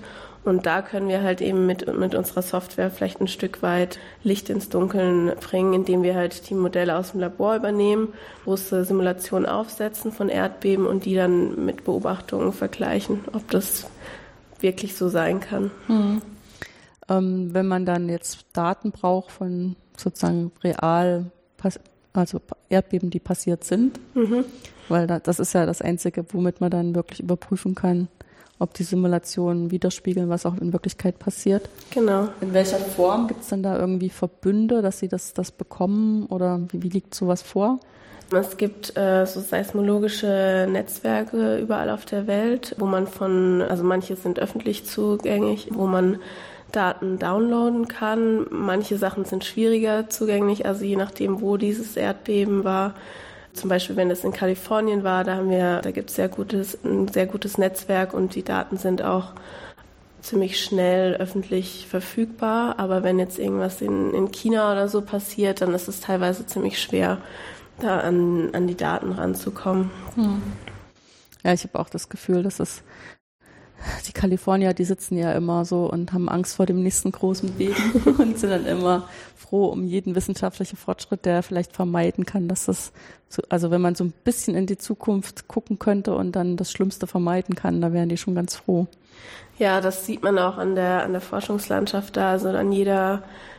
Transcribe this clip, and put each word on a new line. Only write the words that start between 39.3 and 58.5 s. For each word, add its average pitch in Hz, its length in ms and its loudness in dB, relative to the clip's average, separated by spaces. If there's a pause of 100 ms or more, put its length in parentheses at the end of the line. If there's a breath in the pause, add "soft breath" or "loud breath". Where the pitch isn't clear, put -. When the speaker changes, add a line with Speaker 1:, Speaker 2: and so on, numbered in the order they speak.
Speaker 1:
seismologische 202 1300 2
Netzwerke 220 880 0
überall 220 300 0
auf 214 160 -4
der 202 220 -2
Welt, 226 500 0
wo 196 80 0
man 190 220 2
von, 185 540 2
also 175 220 0
manche 185 340 0
sind 180 220 -2
öffentlich 208 460 -4
zugänglich, 208 840 0
wo 196 160 0
man 185 300 4 (560 loud breath)
Daten 185 460 0
downloaden 233 680 2
kann. 220 640 0
Manche 202 460 0
Sachen 196 260 -2
sind 190 220 -4
schwieriger 220 640 2
zugänglich, 202 560 2
also 196 180 -2
je 196 140 0
nachdem, 196 440 -2
wo 202 140 2
dieses 214 400 -2
Erdbeben 202 720 0
war. 190 300 0 (580 loud breath)
Zum - 160 -4
Beispiel, 185 260 0
wenn 180 160 4
es 180 140 -2
in 190 80 0
Kalifornien 202 720 0
war, 185 180 2
da 185 140 0
haben 190 120 0
wir, 180 320 4
da 190 100 -4
gibt's 190 240 -6
sehr 185 120 2
gutes, 196 560 -4
ein 196 240 2
sehr 190 180 2
gutes 202 320 -6
Netzwerk 190 560 0
und 185 220 0
die 190 80 -6
Daten 190 340 -2